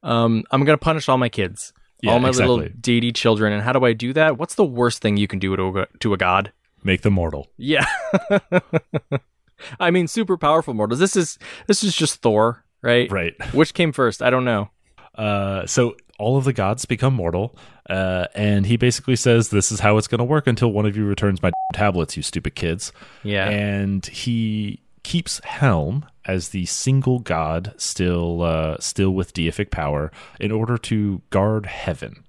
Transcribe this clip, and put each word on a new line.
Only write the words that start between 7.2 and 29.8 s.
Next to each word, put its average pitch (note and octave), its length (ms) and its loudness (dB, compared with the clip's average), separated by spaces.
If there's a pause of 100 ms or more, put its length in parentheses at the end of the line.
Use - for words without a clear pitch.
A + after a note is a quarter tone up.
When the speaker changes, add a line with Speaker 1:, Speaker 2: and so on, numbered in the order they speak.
Speaker 1:
Yeah. C#3 340 0
<laughs> - 1900 -4
I F3 120 2
mean, F3 160 2
super F#3+ 300 -2
powerful D#3 360 2
mortals. A2 280 0
This F#3+ 160 2
is, E3+ 200 -2 (300)
this G#3 160 2
is G3+ 100 0
just - 280 -2
Thor, A2+ 420 2 (180)
right? A#2+ 300 2
Speaker 2:
Right. F2 220 -2 (200)
Speaker 1:
Which D3 200 4
came E3 180 0
first? B2 300 0
I B2 80 4
don't B2+ 160 2
know. G#2+ 240 0 (460)
Speaker 2:
Uh, G2 500 -2
so B2 320 0 (200)
all A#2 200 0
of C3+ 80 0
the C3+ 80 0
gods G#2+ 320 -2
become B2+ 280 0
mortal, F#2 440 -2 (320)
uh, F#2 440 -2
and G#2 320 2
he A#2 120 2
basically B2 400 0
says, A#2 320 4
"This G2+ 240 2
is G2+ 80 -4
how G#2+ 160 4
it's G#2+ 100 0
gonna A#2+ 160 -2
work C#3+ 240 0
until A#2 240 2
one G#2 140 0
of G#2 100 0
you G#2+ 100 -2
returns G2+ 380 0
my F2+ 80 2 (220)
tablets, F2+ 420 0
you D2+ 80 -8
stupid - 320 -6
kids." - 380 -4 (300)
Speaker 1:
Yeah. G2+ 260 0
Speaker 2:
And G2+ 560 -2
he G#2+ 760 -4 (220)
keeps - 400 -4
Helm G#2 640 0 (200)
as F#2+ 240 -4
the F#2 160 -6
single C3 540 0
god E2 580 -4
still, E2+ 680 -2
uh, D#2+ 360 -2
still F#2+ 320 0
with F#2 220 -4
deific E2 380 -2
power D2 400 -4 (280)